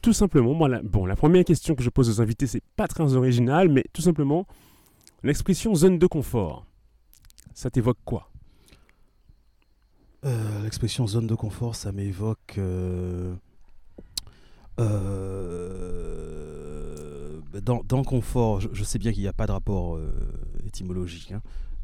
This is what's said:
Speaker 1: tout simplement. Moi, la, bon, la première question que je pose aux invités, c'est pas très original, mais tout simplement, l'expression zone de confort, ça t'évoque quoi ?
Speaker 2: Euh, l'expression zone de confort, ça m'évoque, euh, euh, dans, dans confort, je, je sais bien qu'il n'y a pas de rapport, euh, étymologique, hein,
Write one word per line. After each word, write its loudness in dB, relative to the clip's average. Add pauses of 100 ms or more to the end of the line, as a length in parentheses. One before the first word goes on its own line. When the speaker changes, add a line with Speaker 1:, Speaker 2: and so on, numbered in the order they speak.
Speaker 1:
tout 6
simplement. 4
Moi, 4
la, 0
bon, 0
la 0
première 6
question 2
que -2
je 2
pose 4
aux 2
invités, 0
c'est -4 (120)
pas 0
très 2
original, 4
mais 6 (100)
tout -6
simplement, 2 (800)
l'expression 0
zone 6
de 6
confort, -2 (880)
ça -6
t'évoque 2
quoi ? -8 (2000)
Speaker 2:
Euh, -2
l'expression -2
zone 0
de 0
confort, -6
ça -8
m'évoque, -4
euh, -4 (1400)
euh, -6 (240)
dans, 0
dans 0
confort, 0
je, -2
je -2
sais -2
bien 0
qu'il 0
n'y 0
a -4
pas 0
de 0
rapport, -2
euh, -4 (540)
étymologique, -6
hein, -8 (420)